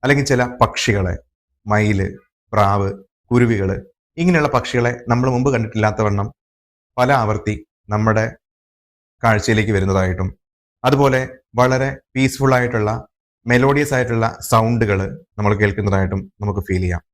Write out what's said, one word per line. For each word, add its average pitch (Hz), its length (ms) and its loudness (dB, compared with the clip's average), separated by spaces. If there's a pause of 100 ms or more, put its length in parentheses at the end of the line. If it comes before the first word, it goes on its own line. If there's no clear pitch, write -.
അല്ലെങ്കിൽ 139 300 0
ചില 123 120 2 (180)
പക്ഷികളെ, 98 520 -2 (580)
മയില്, 104 360 0 (440)
പ്രാവ്, 101 360 2 (420)
കുരുവികള്, 113 460 2 (460)
ഇങ്ങനെയുള്ള 170 340 2
പക്ഷികളെ 120 360 0 (200)
നമ്മൾ 123 240 2
മുമ്പ് 131 180 2
കണ്ടിട്ടില്ലാത്ത 107 520 0
വണ്ണം 101 220 -2 (720)
പല 127 140 2 (100)
ആവർത്തി 107 320 -2 (400)
നമ്മുടെ 107 320 2 (960)
കാഴ്ചയിലേക്ക് 107 540 2
വരുന്നതായിട്ടും, 95 520 0 (600)
അതുപോലെ 135 340 2 (380)
വളരെ 131 300 2 (260)
പീസ്ഫുൾ 131 420 2
ആയിട്ടുള്ള 120 320 -2 (600)
മെലോഡിയസ് 139 440 2
ആയിട്ടുള്ള 117 300 0 (240)
സൗണ്ടുകൾ 113 500 2 (380)
നമ്മൾ 104 240 2
കേൾക്കുന്നതായിട്ടും 98 580 0 (220)
നമുക്ക് 101 260 -4
ഫീൽ 92 180 -2
ചെയ്യാം. 87 160 -4 (120)